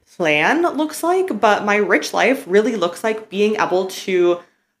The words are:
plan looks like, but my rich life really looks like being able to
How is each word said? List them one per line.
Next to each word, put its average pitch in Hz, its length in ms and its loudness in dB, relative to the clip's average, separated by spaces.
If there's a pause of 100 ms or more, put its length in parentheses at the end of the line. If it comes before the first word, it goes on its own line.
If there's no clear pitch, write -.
(160)
plan 170 460 2
looks 302 400 -4
like, 349 380 0
but 214 240 2
my 208 120 2
rich 202 360 0
life 202 340 0
really 220 300 2
looks 175 260 -4
like 220 280 -4
being 208 260 0
able 180 300 0
to 175 540 0 (400)